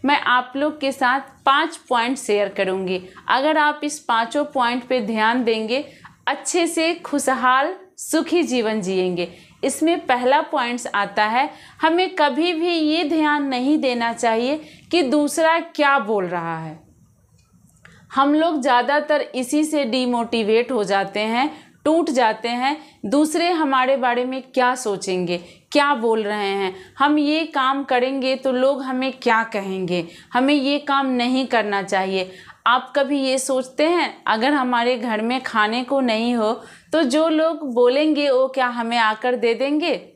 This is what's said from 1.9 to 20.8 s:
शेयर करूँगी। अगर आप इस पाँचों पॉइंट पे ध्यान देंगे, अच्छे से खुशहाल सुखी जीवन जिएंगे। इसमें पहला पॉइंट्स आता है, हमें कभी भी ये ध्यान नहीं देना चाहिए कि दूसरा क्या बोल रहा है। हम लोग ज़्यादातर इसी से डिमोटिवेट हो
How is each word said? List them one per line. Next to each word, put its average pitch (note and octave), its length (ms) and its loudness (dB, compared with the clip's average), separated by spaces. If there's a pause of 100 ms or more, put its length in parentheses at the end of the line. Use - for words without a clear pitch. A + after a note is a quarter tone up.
शेयर G#3 300 0
करूँगी। F#3 500 -2 (300)
अगर D4+ 300 2
आप D4 260 0
इस D4 140 -6
पाँचों A#3 460 0
पॉइंट B3 400 -2
पे B3+ 160 0
ध्यान A3 440 0
देंगे, A3+ 400 -2 (420)
अच्छे E4+ 400 -2
से E4 300 0
खुशहाल C4+ 760 0 (240)
सुखी E4 440 0
जीवन A3 380 0
जिएंगे। F3+ 480 -2 (360)
इसमें D#4 420 0
पहला B3+ 360 2
पॉइंट्स A#3+ 460 -4
आता G3+ 380 0
है, B3+ 220 0 (340)
हमें F4 340 2
कभी D4+ 360 2
भी E4+ 180 -2
ये D#4+ 360 0
ध्यान D4 400 0
नहीं C4+ 320 0
देना A#3+ 340 0
चाहिए A#3+ 480 0 (300)
कि E4+ 140 4
दूसरा D4+ 560 2
क्या C#4 400 2
बोल G3+ 260 -2
रहा E3 320 -6
है। D#3+ 200 -12 (1300)
हम C#4+ 240 2
लोग D#4 260 2
ज़्यादातर C#4 760 2
इसी B3+ 300 0
से D4+ 220 0
डिमोटिवेट A#3+ 840 0
हो G#3 120 0